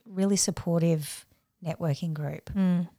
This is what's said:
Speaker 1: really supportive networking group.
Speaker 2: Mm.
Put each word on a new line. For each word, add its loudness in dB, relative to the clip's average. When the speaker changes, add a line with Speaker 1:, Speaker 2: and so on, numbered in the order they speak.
Speaker 1:
really 2
supportive 0
networking -2
group. -8
Speaker 2:
Mm. 2